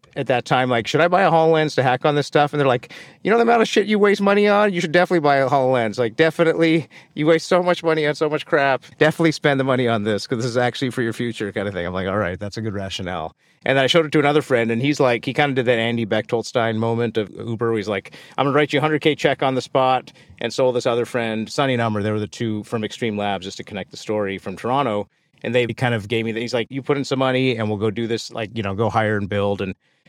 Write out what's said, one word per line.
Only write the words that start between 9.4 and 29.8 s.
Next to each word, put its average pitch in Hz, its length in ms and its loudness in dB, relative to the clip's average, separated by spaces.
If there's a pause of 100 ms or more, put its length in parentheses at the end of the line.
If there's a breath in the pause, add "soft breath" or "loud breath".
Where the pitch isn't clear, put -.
the 131 60 0
money 127 240 2
on 113 160 0
this 104 220 -2
'cause 131 100 -4
this 113 80 -4
is 120 140 -2
actually 123 320 -2
for 127 100 -6
your 113 140 -2
future," 110 360 -6
kind 98 160 -6
of 101 60 -6
thing. 87 140 -6
I'm 90 80 -6
like, 95 140 -4
"All 95 100 -2
right, 90 200 -4
that's 101 200 -10
a - 20 -8
good 107 140 -6
rationale." 90 600 -8 (300 soft breath)
And 135 140 2
then 135 60 4
I - 20 2
showed 165 180 4
it 147 80 -10
to 160 60 4
another 143 240 2
friend, 117 280 0
and 113 120 -2
he's 143 180 0
like, 120 240 2
he 135 80 -4
kinda 143 220 0
did 127 100 0
that 120 140 2
Andy 117 260 -2
Bechtolstein 110 720 -2
moment 113 400 -2
of 107 140 -2
Uber 113 400 -4
where 113 80 0
he's 101 100 -6
like, 98 240 -4 (240 loud breath)
"I'm 131 80 2
gonna 139 100 2
write 147 200 2
you 135 60 0
a - 20 -2
hundred 151 180 0
K 151 140 2
check 143 280 0
on 135 120 2
the 127 80 -2
spot," 131 500 0 (300 loud breath)
and 117 100 -4
sold 127 240 2
this 123 80 -2
other 120 220 0
friend, 110 440 -4
Sonny 135 280 0
Nummer. 110 240 0
They 107 100 -2
were 107 80 -2
the 104 60 -6
two 107 380 -6
from 110 200 -6
Extreme 107 320 -6
Labs, 98 300 -4
just 98 120 -12
to 95 60 -14
connect 95 280 -12
the - 40 -18
story, 104 400 -4
from 92 200 -10
Toronto. 117 520 -2 (340)
And 117 120 -4
they 123 120 2
kind 120 280 0
of 101 140 -4
gave 113 160 -2
me 113 80 -4
that. 113 80 -6
He's 120 140 -6
like, 117 160 -2
"You 131 100 -8
put 143 160 0
in 139 80 -4
some 135 140 -4
money 131 380 0
and 110 120 -2
we'll 107 80 -4
go 107 140 -2
do 113 160 -4
this, 110 260 -6
like, 113 220 -8
you 113 80 -4
know, 98 120 -4
go 107 140 0
hire 107 300 0
and 98 100 -6
build." 101 320 -2
And 95 140 -6 (340 soft breath)